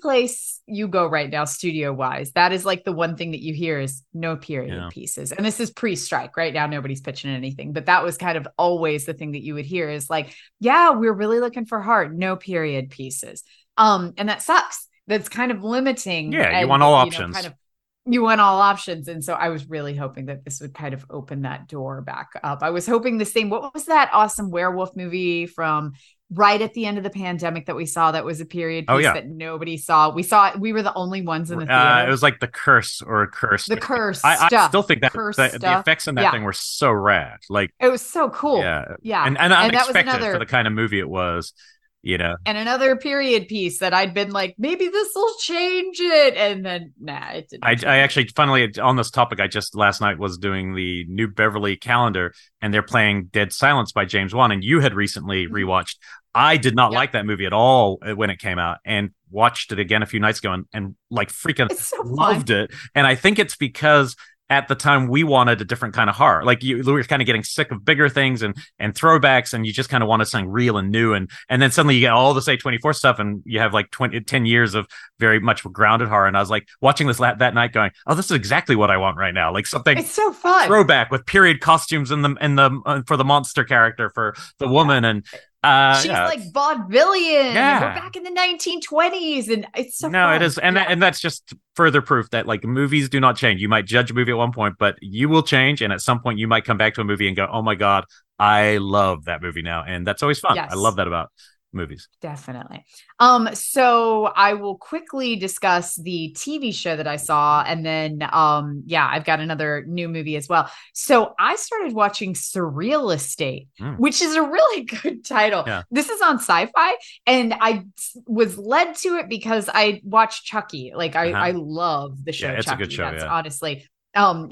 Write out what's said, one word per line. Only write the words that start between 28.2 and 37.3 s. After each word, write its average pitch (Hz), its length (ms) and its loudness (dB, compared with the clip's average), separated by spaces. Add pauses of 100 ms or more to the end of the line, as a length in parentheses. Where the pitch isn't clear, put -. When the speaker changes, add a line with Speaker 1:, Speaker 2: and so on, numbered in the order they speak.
Speaker 1:
was 151 160 -8
a 165 60 -12
period 160 420 -6
Speaker 2:
Oh, 131 80 4
Speaker 1:
piece 147 80 2
Speaker 2:
yeah. 135 80 4
Speaker 1:
that 135 160 -6
nobody 160 480 -10
saw? 156 340 2
We 156 120 -6
saw 202 260 4
it. 196 100 -4
We 220 140 -4
were 214 100 -2
the 202 120 -4
only 185 280 -6
ones 165 280 -6
in 170 80 -8
the 165 60 -8
Speaker 2:
Uh, 127 320 6
Speaker 1:
theater. 123 120 2
Speaker 2:
it - 20 0
was, 131 120 2
like, 143 180 2
The 120 80 -4
Curse - 540 2
or 104 260 0
Cursed. - 400 -2
Speaker 1:
The 214 80 0
Curse 214 480 -4
Speaker 2:
I, 151 80 6
I 160 160 4
Speaker 1:
stuff. 185 220 4
Speaker 2:
still 190 120 4
think 147 200 0
that 131 100 2
Speaker 1:
Curse 208 240 -6
Speaker 2:
the, 135 60 2
the 127 160 0
Speaker 1:
stuff. 185 240 0
Speaker 2:
effects 160 260 0
in 151 80 -6
that 120 60 0
Speaker 1:
Yeah. - 100 4
Speaker 2:
thing 113 100 -4
were 98 120 -4
so - 360 -2
rad. 98 480 0 (100)